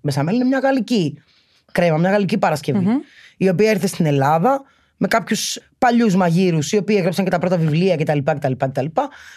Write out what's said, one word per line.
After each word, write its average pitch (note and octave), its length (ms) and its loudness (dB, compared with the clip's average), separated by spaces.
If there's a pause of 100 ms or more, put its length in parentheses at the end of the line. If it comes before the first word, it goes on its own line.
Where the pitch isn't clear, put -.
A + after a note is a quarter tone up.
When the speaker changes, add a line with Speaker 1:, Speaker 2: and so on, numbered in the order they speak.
Speaker 1:
Μπεσαμέλ C#3+ 320 -2
είναι B3 100 0
μια C4 140 0
γαλλική A#3+ 640 -2 (500)
κρέμα, E3+ 240 2
μια F3 140 2
γαλλική G3+ 280 0
παρασκευή, D#3 400 -2
Speaker 2:
Μμμ. G3+ 200 0 (380)
Speaker 1:
η F3+ 120 0
οποία G3+ 220 2
ήρθε G3 160 0
στην F3 200 -2
Ελλάδα D#3+ 560 2 (340)
με F#3 120 -2
κάποιους - 500 -2 (200)
παλιούς A#3+ 380 2
μαγείρους, F3 560 2
οι A3 40 0
οποίοι G3+ 220 0
έγραψαν F#3 260 0
και F#3 60 -2
τα F3+ 80 0
πρώτα F3+ 180 0
βιβλία E3 400 0
κτλ, D3+ 280 -2
κτλ, D3 320 -2
κτλ. C3+ 280 -4 (520)